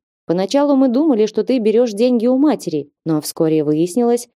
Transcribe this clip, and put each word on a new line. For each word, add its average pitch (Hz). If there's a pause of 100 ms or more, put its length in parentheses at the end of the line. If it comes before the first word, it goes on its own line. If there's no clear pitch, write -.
(260)
Поначалу 277
мы 269
думали, 240
что 208
ты 254
берешь 220
деньги 240
у 262
матери, 190 (140)
но 156
вскоре 156
выяснилось, 180